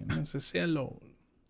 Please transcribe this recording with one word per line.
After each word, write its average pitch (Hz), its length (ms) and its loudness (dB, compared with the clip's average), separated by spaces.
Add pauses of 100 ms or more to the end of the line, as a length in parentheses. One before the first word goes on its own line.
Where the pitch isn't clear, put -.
ne? 156 140 2
Es 147 140 -2
ist 139 160 2
sehr 175 160 2
low. 156 340 0 (500)